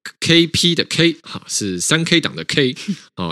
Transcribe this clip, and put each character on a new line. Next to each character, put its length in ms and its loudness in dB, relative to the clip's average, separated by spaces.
K 280 4
P 280 0
的 80 -2
K， 400 0
哈， 240 -12
是 320 -4
三 240 0
K 160 2
党 160 -4
的 80 -10
K， 320 0
啊， 160 -4